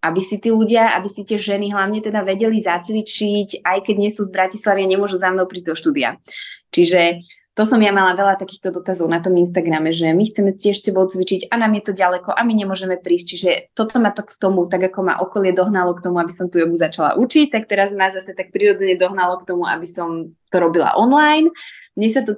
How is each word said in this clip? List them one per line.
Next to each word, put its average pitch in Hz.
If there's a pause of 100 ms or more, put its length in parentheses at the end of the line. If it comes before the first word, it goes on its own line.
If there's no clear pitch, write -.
aby 165
si 208
tí 233
ľudia, 220
aby 185
si 202
tie 214
ženy 202
hlavne 202
teda 214
vedeli 208
zacvičiť, 208
aj 190
keď 208
nie 208
sú 214
z 185
Bratislavy 196
a 190
nemôžu 196
za 185
mnou 185
prísť 180
do 160
štúdia. 139 (560)
Čiže 170 (320)
to 214
som 240
ja 202
mala 190
veľa 196
takýchto 185
dotazov 175
na 170
tom 180
Instagrame, 170
že 165
my 208
chceme 196
tiež -
s -
tebou 190
cvičiť 185
a -
nám 214
je 208
to 208
ďaleko 180
a -
my 226
nemôžeme 190
prísť. 175
Čiže 180 (260)
toto 220
ma 220
to 208
k -
tomu, 190
tak 185
ako 190
ma 175
okolie 190
dohnalo 185
k 175
tomu, 180
aby 170
som 180
tú 170
jogu 170
začala 160
učiť, 294
tak 220
teraz 202
ma 190
zase 190
tak 185
prirodzene 190
dohnalo 180
k 180
tomu, 175
aby 165
som 165 (160)
to -
robila 165
online. 302 (400)
Mne 214
sa 226
to 214